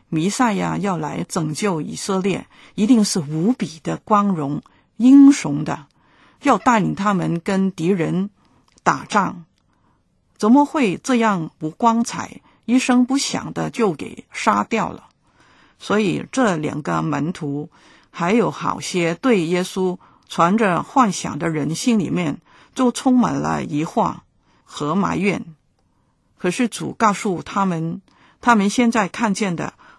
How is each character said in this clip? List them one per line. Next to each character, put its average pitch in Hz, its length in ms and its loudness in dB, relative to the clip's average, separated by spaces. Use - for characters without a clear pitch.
弥 165 220 0
赛 233 220 0
亚 175 260 -2
要 185 180 -2
来 156 320 -6
拯 156 260 -4
救 180 260 -4
以 - 160 -10
色 190 240 -4
列， 185 260 -2
一 208 100 0
定 220 180 6
是 202 140 -2
无 156 340 -2
比 160 300 -6
的 160 140 -6
光 202 320 0
荣、 151 340 -2
英 277 360 10
雄 151 320 -2
的， 147 220 -8
要 262 140 4
带 233 220 2
领 160 160 0
他 202 180 -2
们 165 280 -2
跟 190 320 0
敌 160 160 -4
人 180 420 -2
打 180 200 0
仗， 180 400 -2
怎 214 160 2
么 285 120 6
会 262 340 -2
这 254 180 -2
样 202 420 0
不 156 120 -6
光 233 340 0
彩， - 380 -12
一 247 140 2
声 247 280 4
不 269 120 0
响 - 340 -6
的 160 180 -6
就 202 220 0
给 - 380 -12
杀 208 320 0
掉 202 300 -4
了？ - 160 -18
所 196 180 -2
以 160 320 -2
这 220 260 2
两 151 240 -6
个 160 220 -4
门 151 300 -2
徒， 147 380 -8
还 175 220 -4
有 190 200 2
好 - 260 -6
些 170 380 -2
对 208 300 2
耶 180 180 0
稣 185 340 -4
存 180 280 2
着 180 280 0
幻 240 260 2
想 - 300 -6
的 165 80 -2
人， 156 260 -4
心 226 240 0
里 180 100 -2
面 170 320 -4
就 247 200 0
充 254 260 2
满 165 160 2
了 147 300 -4
疑 156 200 -4
惑 170 340 -2
和 151 320 -6
埋 170 220 0
怨。 180 280 -2
可 180 140 -2
是 240 160 0
主 151 240 -8
告 214 200 2
诉 185 300 -4
他 196 240 -2
们， 170 340 -4
他 240 140 4
们 202 140 2
现 240 200 2
在 214 160 0
看 208 280 -2
见 190 200 -4
的 151 200 -8